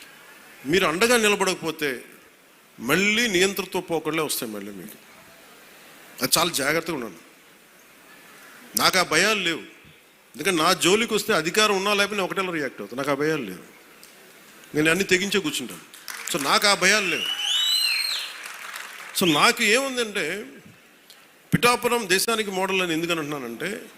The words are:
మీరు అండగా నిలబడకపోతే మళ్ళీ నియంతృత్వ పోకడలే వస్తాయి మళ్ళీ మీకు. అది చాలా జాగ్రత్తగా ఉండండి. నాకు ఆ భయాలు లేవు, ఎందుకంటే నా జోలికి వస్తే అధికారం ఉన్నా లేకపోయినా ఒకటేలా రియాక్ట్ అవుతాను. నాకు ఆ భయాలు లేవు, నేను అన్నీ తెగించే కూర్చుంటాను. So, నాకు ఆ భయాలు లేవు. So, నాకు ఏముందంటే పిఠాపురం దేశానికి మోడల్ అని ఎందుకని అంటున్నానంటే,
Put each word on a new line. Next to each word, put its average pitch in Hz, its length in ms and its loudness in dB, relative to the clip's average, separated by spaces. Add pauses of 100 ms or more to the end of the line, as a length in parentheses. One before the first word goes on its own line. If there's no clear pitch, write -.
(640)
మీరు 180 200 4
అండగా 208 320 4
నిలబడకపోతే 165 840 0 (760)
మళ్ళీ 202 480 2
నియంతృత్వ 190 540 0
పోకడలే 160 400 -4
వస్తాయి 127 300 -4
మళ్ళీ 104 200 -10
మీకు. 92 260 -14 (1200)
అది 127 160 -2
చాలా 170 140 2
జాగ్రత్తగా 156 440 -2
ఉండండి. 110 220 -8 (1600)
నాకు 175 180 2
ఆ 180 60 4
భయాలు 196 360 2
లేవు, 165 240 -4 (720)
ఎందుకంటే 156 280 0
నా 180 100 6
జోలికి 190 400 2
వస్తే 208 200 0
అధికారం 190 440 2
ఉన్నా 202 160 0
లేకపోయినా 202 300 0
ఒకటేలా 180 280 -2
రియాక్ట్ 143 300 -4
అవుతాను. 107 160 -10
నాకు 139 140 -2
ఆ - 20 2
భయాలు 147 300 0
లేవు, 90 200 -10 (1120)
నేను 156 160 4
అన్నీ 185 120 2
తెగించే 190 360 2
కూర్చుంటాను. 127 420 -6 (500)
So, 151 120 -2
నాకు 208 240 4
ఆ 202 60 6
భయాలు 190 320 4
లేవు. 151 180 -2 (2000)
So, 170 140 6
నాకు 226 300 4
ఏముందంటే 220 840 0 (1080)
పిఠాపురం 240 560 2
దేశానికి 208 420 0
మోడల్ 190 300 0
అని 170 120 0
ఎందుకని 165 260 0
అంటున్నానంటే, 143 640 -6 (160)